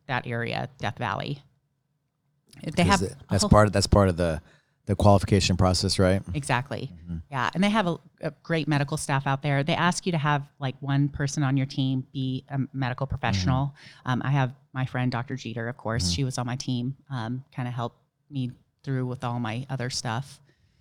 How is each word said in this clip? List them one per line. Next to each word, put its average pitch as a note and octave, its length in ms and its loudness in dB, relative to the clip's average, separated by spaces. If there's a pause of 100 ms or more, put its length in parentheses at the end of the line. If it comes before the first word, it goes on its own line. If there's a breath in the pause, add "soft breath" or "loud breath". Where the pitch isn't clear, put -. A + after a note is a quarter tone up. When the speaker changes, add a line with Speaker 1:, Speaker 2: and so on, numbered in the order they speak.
Speaker 1:
that B2 180 -4
area, A#2 420 -4 (100)
Death - 200 -6
Valley. A2 440 -6 (1200)
They E3+ 200 0
Speaker 2:
Is E3+ 60 6
Speaker 1:
have G3 140 4
Speaker 2:
it, - 100 -4
Speaker 1:
a - 40 -16 (140)
Speaker 2:
that's G2+ 140 4
Speaker 1:
whole - 60 2
Speaker 2:
part G#2+ 180 10
of, F#2 40 -2
that's G2 140 2
part G2 240 6
of E2 80 0
the, E2 240 0 (440 soft breath)
the G2+ 100 0
qualification G2 600 6
process, F#2 420 2
right? F#2+ 240 4 (120)
Speaker 1:
Exactly. B2+ 560 -4 (140)
Speaker 2:
Mm-hmm. E2+ 120 -8 (140)
Speaker 1:
Yeah. C3 240 -2
And F3 100 0
they G#3 60 4
have G#3 160 0
a, E3 120 -2 (240)
a D#3 80 -4 (120)
great D3+ 260 -2
medical C#3+ 300 0
staff C#3 280 -2
out C3+ 160 -2
there. C#3 200 0
They E3 120 0
ask F3 320 0
you F3+ 60 -2
to E3 60 0
have, D3 240 0 (160)
like, C3 220 -6
one C#3 280 2
person C#3+ 340 -2
on C3+ 140 2
your C3+ 100 0
team C3 460 -2
be C3 380 -4
a C#3 80 -6 (160)
medical C3 320 -4
professional. A#2 600 0
Speaker 2:
Mm-hmm. - 440 -10
Speaker 1:
Um, A#2+ 140 0
I B2+ 60 -2
have C3+ 240 0 (200)
my C3 120 -2
friend, B2+ 260 -2
Doctor A#2+ 240 -4
Jeter, A#2 320 -8
of B2 100 -8
course, A2 260 -2
Speaker 2:
Mm-hmm. F2 80 0
Speaker 1:
she C3+ 120 -2
was B2+ 120 -4
on B2 100 -2
my A#2+ 100 -4
team, B2+ 400 -4 (140)
um, B2+ 340 -6 (100)
kinda B2 160 -4
helped A#2+ 280 -6 (320)
me B2+ 220 -4 (300)
through C3 240 -2
with B2 180 -8
all A#2+ 160 -4
my A#2 300 -6
other B2+ 200 -4
stuff. - 500 -6 (400)